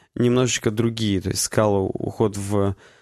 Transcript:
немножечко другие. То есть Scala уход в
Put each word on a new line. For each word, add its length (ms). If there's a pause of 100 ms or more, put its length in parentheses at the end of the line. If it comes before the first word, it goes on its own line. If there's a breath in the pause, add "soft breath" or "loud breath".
(140 soft breath)
немножечко 560
другие. 500
То 100
есть 200
Scala 420
уход 440
в 400 (260 soft breath)